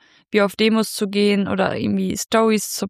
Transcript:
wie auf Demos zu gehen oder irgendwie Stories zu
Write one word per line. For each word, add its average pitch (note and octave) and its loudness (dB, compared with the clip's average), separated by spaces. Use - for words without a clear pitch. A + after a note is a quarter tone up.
wie G#3 2
auf G3+ 0
Demos A3 2
zu G#3 -4
gehen G3+ 2
oder F#3+ 0
irgendwie G3 -2
Stories A3 0
zu - -6